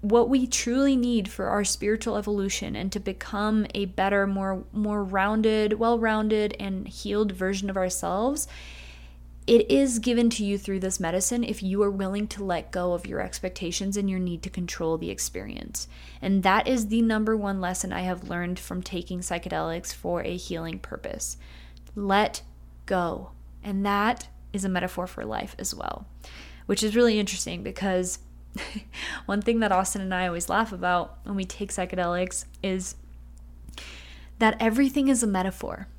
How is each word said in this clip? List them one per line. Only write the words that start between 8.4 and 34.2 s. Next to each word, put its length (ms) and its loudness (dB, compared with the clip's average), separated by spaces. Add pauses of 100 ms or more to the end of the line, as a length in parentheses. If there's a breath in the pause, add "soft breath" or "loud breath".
it 180 10
is 300 6
given 320 6
to 140 -2
you 120 0
through 220 -2
this 220 -2
medicine 420 2
if 180 -2
you 220 2
are 80 6
willing 380 -2
to 160 -6
let 260 -2
go 220 0
of 120 -2
your 160 -4
expectations 760 -4
and 120 0
your 120 0
need 240 -2
to 40 -6
control 480 -2
the 140 -4
experience. 800 -8 (340 loud breath)
And 220 4
that 240 6
is 180 2
the 160 2
number 340 4
one 240 -2
lesson 320 -2
I 100 -2
have 260 -2
learned 320 -4
from 200 -6
taking 380 -6
psychedelics 720 -4
for 300 -2
a 140 -4
healing 420 -6
purpose. 580 -8 (600 loud breath)
Let 460 2 (440)
go. 460 -2 (320)
And 200 -2
that 440 2 (240)
is 120 -2
a 40 0
metaphor 400 -2
for 160 -8
life 340 -6
as 160 -6
well, 320 -8 (600 loud breath)
which 180 0
is 100 2
really 240 8
interesting 460 -2
because 560 0 (340)
<laughs> 60 -6 (680 loud breath)
one 160 0
thing 160 4
that 140 4
Austin 300 2
and 120 -2
I 140 2
always 200 -2
laugh 240 2
about 520 0
when 100 -4
we 100 0
take 280 -8
psychedelics 720 -2 (180)
is 320 -2 (1400 loud breath)